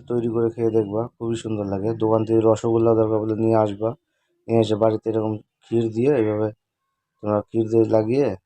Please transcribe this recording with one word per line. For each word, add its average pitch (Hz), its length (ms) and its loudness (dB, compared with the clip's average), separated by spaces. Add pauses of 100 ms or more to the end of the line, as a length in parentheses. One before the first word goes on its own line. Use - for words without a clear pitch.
তৈরি 120 240 -2
করে 117 200 0
খেয়ে 113 280 -2
দেখবা, 107 240 -2 (120)
খুবই 117 220 -6
সুন্দর 107 360 -6
লাগে। 98 180 -4 (120)
দোকান 110 220 2
থেকে 113 160 2
রসগোল্লা 113 540 2
দরকার 110 260 0
পড়লে 110 220 -4
নিয়ে 113 160 2
আসবা, 107 320 0 (580)
নিয়ে 113 140 2
এসে 107 200 0
বাড়িতে 110 260 0
এরকম 110 240 -2 (280)
ক্ষীর 117 320 -2
দিয়ে 120 180 0 (100)
এইভাবে 107 280 -2 (680)
তোমরা 104 280 -2
ক্ষীর 113 260 -2
দিয়ে 113 160 4 (100)
লাগিয়ে 117 320 2 (200)